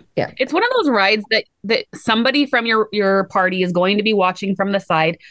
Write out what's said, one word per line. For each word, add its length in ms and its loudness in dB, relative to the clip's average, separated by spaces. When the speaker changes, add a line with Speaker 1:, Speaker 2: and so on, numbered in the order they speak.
Speaker 1:
Yeah. 220 -4
Speaker 2:
It's 140 -4
one 120 0
of 120 2
those 140 2
rides 400 2
that, 140 0
that 280 -2
somebody 540 0
from 180 -2
your, 260 0
your 340 0
party 360 -2
is 100 -2
going 260 2
to 60 0
be 100 0
watching 420 0
from 160 -2
the 80 0
side, 400 0